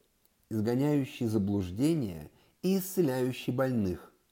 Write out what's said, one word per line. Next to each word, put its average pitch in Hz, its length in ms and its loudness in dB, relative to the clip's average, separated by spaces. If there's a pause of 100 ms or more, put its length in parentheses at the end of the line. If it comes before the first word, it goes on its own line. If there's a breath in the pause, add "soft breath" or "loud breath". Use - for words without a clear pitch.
(500)
изгоняющей 127 800 0
заблуждения 101 1040 0 (300 soft breath)
и 190 160 2
исцеляющей 131 720 0
больных, 123 640 0 (180)